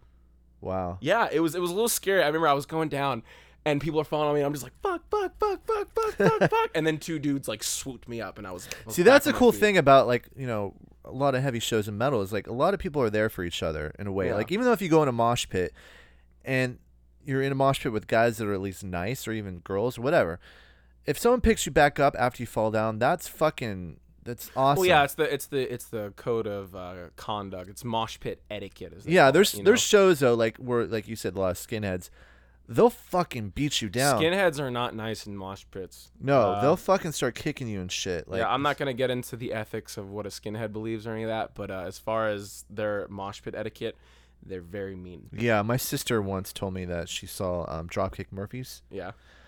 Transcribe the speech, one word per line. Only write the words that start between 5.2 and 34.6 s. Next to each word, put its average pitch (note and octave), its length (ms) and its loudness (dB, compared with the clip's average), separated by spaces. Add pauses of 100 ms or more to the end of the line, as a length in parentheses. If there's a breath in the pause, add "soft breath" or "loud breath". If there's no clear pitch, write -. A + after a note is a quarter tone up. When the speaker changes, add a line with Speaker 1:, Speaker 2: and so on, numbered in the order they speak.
Speaker 2:
fuck, G#4 260 -2
fuck, G#4+ 260 -2
fuck, A4 240 -2
fuck, A4 240 4
Speaker 1:
<laughs> F#4+ 100 4
Speaker 2:
fuck." A4+ 260 0
And D#3+ 100 0
then D#3 120 0
two D#3+ 200 -6
dudes, C#3 300 -2
like, G#2+ 160 -6
swooped - 440 -8
me A#2+ 120 -8
up, F#2+ 180 -10
and G2+ 80 -12
I F#2 60 -10
was, F2+ 160 -12
I - 180 -14
was A2 80 -10
Speaker 1:
See, F3 80 2
Speaker 2:
back A#3+ 100 12
Speaker 1:
that's C#4+ 140 8
Speaker 2:
on D4 40 2
Speaker 1:
a A#3 40 2
Speaker 2:
my - 60 -2
Speaker 1:
cool B3 100 10
Speaker 2:
feet. - 100 0
Speaker 1:
thing G#3 180 4
about, C3+ 280 10
like, B2 300 0
you C3 100 -8
know, G#2 280 -4 (300)
a - 60 -16
lot C3+ 240 0
of B2+ 80 0
heavy B2+ 160 -2
shows A2 300 0
in G#2 100 -8
metal A#2+ 240 2
is, F#2+ 100 -6
like, G#2 140 -4
a G#2 60 -10
lot D3+ 220 2
of F3 60 -6
people D3 220 -2
are A2 80 2
there G#2+ 180 2
for F#2+ 140 -6
each F2 220 -6
other D#2 340 -4
in G2+ 80 -8
a G2 60 -6
way. F#2+ 160 -2
Speaker 2:
Yeah. A#2 80 0
Speaker 1:
Like, A2 160 -2
even A3+ 140 -2
though B3 60 4
if A3 80 0
you F#3+ 80 -4
go D#3 140 6
in C#3+ 60 2
a B2+ 40 0
mosh A#2 360 0
pit, F2+ 240 -2 (720 soft breath)
and B2+ 340 -2 (460)
you're C3+ 180 -2
in C#3 80 0
a C3+ 60 -2
mosh C3+ 260 2
pit C3+ 100 0
with G#2 140 -2
guys A2+ 320 4
that A2+ 80 -2
are G2+ 80 0
at F#2+ 60 -2
least G2 240 -8
nice, F#2 420 -6
or A2 60 -6
even G2+ 260 -8
girls, G2+ 400 -2
or A#2 40 -8
whatever, A#2+ 360 2 (680 soft breath)
if D3 120 -2
someone A#3+ 220 2
picks G#3+ 260 2
you D3+ 60 -6
back D3 260 4
up D3 200 4
after B2 240 -2
you A2+ 40 -8
fall A2 240 0
down, A2 280 0
that's D3 300 0
fucking, G2+ 720 -4 (240)
that's - 340 -12
awesome. C#3 240 4
Speaker 2:
Well, F#3 80 4
yeah, D#3 160 6
it's C3+ 100 -4
the, D3+ 180 0
it's C#3 140 -6
the, C3 260 -4
it's B2 140 -10
the G#2 300 -8
code A2+ 300 -4
of, G2 280 -8
uh, F#2 200 -12 (220)
conduct. F#2+ 540 -8
It's - 140 -18
mosh A2+ 360 -4
pit - 300 -10
etiquette. G2 420 -12
Is E2 140 -16
Speaker 1:
Yeah, F3 180 8
Speaker 2:
called, C3+ 100 8
Speaker 1:
there's, F#3 200 6
Speaker 2:
you G2+ 100 -8
Speaker 1:
there's A3+ 160 8 (120)
Speaker 2:
know? G#3 60 10
Speaker 1:
shows F#3 220 8
though, B2 140 6
like, A2+ 240 0
where, A#2+ 280 -2
like G#2 220 -4
you A2 80 -8
said, F#2+ 200 -4
a G2 40 -2
lot F#2+ 100 2
of F2 60 -2
skinheads, G2+ 540 -6 (580 soft breath)
they'll F#3 220 6
fucking C3 600 -4
beat C#3 320 -2
you A2 60 -4
down. B2 340 2
Speaker 2:
Skinheads E3+ 380 2